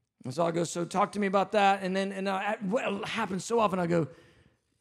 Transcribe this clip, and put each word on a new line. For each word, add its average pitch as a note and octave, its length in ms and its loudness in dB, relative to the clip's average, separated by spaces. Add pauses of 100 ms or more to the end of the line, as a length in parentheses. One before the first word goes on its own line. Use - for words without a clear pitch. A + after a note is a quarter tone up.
(240)
And B2+ 80 -8
so E3 120 0
I'll E3+ 80 0
go, E3+ 100 0
"So E3+ 220 -4
talk G3+ 280 0
to G#3 80 -4
me G3+ 60 0
about F#3+ 260 0
that." G3 300 4
And F#3 140 -2
then, G3 160 -2
and F#3+ 160 -4
I, G3+ 320 -2
what G3+ 480 -2
happens F#3+ 360 -4
so A#3 140 2
often, F#3+ 220 2
I F3 80 0
go, E3+ 180 4 (760)